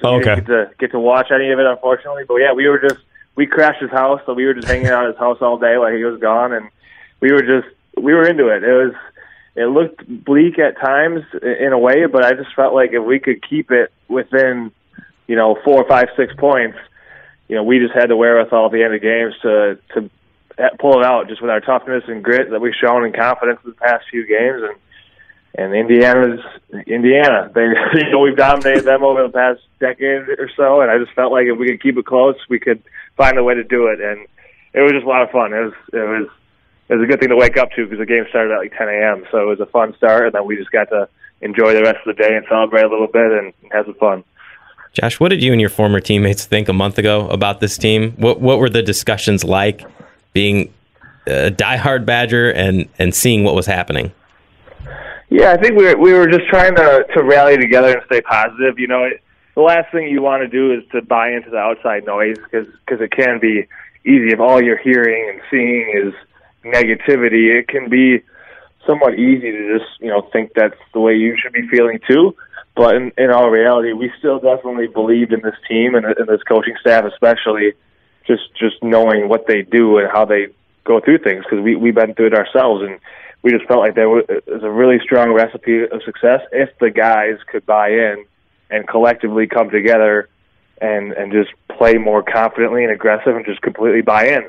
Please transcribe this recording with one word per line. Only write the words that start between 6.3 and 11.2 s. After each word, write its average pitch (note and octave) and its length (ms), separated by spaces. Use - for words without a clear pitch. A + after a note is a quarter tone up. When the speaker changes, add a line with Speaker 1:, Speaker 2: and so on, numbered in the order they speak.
Speaker 1:
and G#2+ 160
we C3 100
were C#3+ 120
just, B2+ 260
we C#3+ 160
were E3 140
into D3+ 220
it. G#2 160
It B2 80
was, B2+ 220
it A#2 120
looked C#3 580
bleak D#3+ 340
at D3 220
times D3+ 420